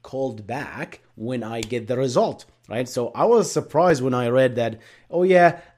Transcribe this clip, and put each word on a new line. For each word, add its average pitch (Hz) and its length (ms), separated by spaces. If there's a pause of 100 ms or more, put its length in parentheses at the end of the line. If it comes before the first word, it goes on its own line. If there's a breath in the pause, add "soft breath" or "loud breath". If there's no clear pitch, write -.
called 120 460
back 127 540 (140)
when 120 280
I 113 180
get 110 260
the 123 100
result, 135 480 (240)
right? 123 180
So 120 260
I 139 120
was 214 260
surprised 156 500
when 127 120
I 123 160
read 127 260
that, 113 240 (320 loud breath)
oh 175 120
yeah, 175 360 (180 loud breath)